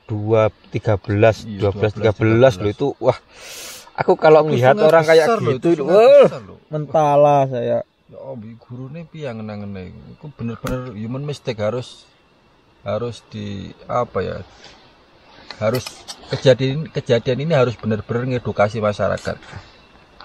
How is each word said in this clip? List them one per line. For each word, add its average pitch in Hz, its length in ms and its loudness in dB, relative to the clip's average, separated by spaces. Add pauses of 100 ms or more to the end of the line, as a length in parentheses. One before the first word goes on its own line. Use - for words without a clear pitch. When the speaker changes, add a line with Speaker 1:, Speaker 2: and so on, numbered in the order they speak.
Speaker 1:
dua, 107 480 0 (160)
tiga - 320 -2
belas, 104 420 2
Speaker 2:
Iya, 104 160 -12
Speaker 1:
dua 101 140 0
belas, 101 200 -2
Speaker 2:
dua 107 200 0
belas, - 0 -
Speaker 1:
tiga - 20 -
belas 117 380 4
loh 92 80 -10
Speaker 2:
tiga 104 80 -2
belas. 104 80 -4
Speaker 1:
itu. 147 100 -4 (140)
Wah, 120 180 0 (800)
aku - 180 0
kalau 156 300 6
Speaker 2:
Itu 156 80 -2
Speaker 1:
ngelihat 127 240 4
Speaker 2:
sungai - 120 4
Speaker 1:
orang 160 160 6
kayak 160 220 6
Speaker 2:
besar 226 140 0
loh, 147 120 0
Speaker 1:
gitu, 131 160 -2
Speaker 2:
itu 165 120 2
sungai 151 160 2
Speaker 1:
wah, 262 320 8
Speaker 2:
besar 139 160 -12
loh. 92 140 -20 (100)
Speaker 1:
mentala 147 680 2 (120)
saya. 120 300 -2 (260)
Speaker 2:
Ya, - 160 -20
oh, 135 160 -14
bi-, 113 200 -18
gurune 131 480 -16
piye 156 200 -16
angen-angene 104 640 -10
iku? 87 120 -20 (120)
Iku - 200 -20
bener-bener 120 480 -8 (120)
human 113 320 -8
mistake, 139 340 -8
harus, 107 460 -6 (760)
harus 113 480 -8
di, 101 440 -12 (120)
apa 120 360 -4
ya, 90 160 -6 (1200)
harus 107 280 -2 (440)
kejadian, 131 600 0
kejadian 123 520 -2
ini 160 120 -4
harus 127 220 2
bener-bener 113 600 -6
ngedukasi 107 420 -2
masyarakat. 98 580 -4 (880)